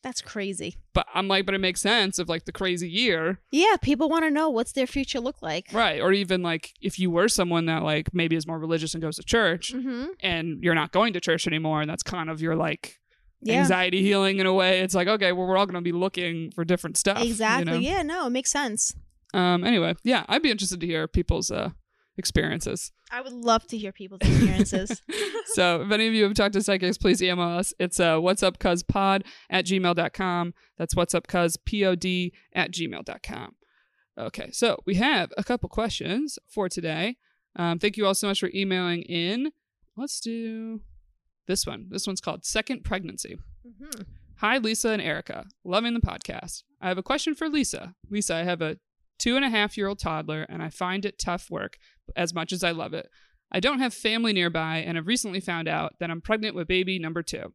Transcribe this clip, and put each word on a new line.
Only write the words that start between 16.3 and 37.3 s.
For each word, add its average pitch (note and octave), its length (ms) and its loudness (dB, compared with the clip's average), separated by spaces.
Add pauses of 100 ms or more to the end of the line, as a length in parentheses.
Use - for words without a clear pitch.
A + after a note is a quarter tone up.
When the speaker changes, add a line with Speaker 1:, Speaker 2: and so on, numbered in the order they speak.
Speaker 2:
for E3+ 140 -4
different E3+ 320 0
stuff, G3+ 260 2
you A#3 80 2
Speaker 1:
Exactly. A3 420 2
Speaker 2:
know? E3 60 2
Speaker 1:
Yeah, E4+ 240 0
no, D#4+ 240 -2
it B3 40 -2
makes B3+ 200 0
sense. - 440 -2 (380)
Speaker 2:
Um, F3+ 320 4
anyway, E3+ 300 4 (100)
yeah, A3+ 240 4
I'd C#4+ 140 2
be D4 80 4
interested F#3 300 -2
to E3 60 -4
hear D#3+ 220 -2
people's, E3+ 420 0
uh, - 200 -2 (460)
experiences. - 760 -2 (180)
Speaker 1:
I B3 100 -6
would C4 120 -12
love A#3 360 2
to A#3+ 80 -8
hear G#3 160 -8
people's F#3+ 300 -14
experiences. G3 840 4
Speaker 2:
<laughs> D#4+ 40 -8 (420)
So F3 280 4
if G3+ 100 0
any A3 160 4
of A3+ 60 2
you G#3+ 100 6
have G3+ 100 2
talked G#3 200 2
to G3 80 2
psychics, F#3 360 0
please F3 240 4
email F3+ 240 2
us. F3 320 -2
It's, F3+ 220 0
uh, E3 180 6
what's F3+ 240 2
up F#3 160 2
cuz F3 240 2
pod G3 400 2 (280)
at F#3 160 0
gmail F3+ 280 2
dot E3 180 0
com. F3 400 -2 (260)
That's E3 180 -2
what's F3 180 2
up E3+ 140 0
cuz E3+ 300 2
pod F#3 460 0 (500)
at F3+ 180 -2
gmail E3 320 -6
dot - 180 -12
com. - 320 -10 (640)
Okay, - 320 -10
so - 360 0
we G3 100 0
have A3+ 400 2
a G3 80 -4
couple - 240 -4
questions A3+ 680 -4 (100)
for F#3+ 200 -2
today. E3+ 500 -4 (360)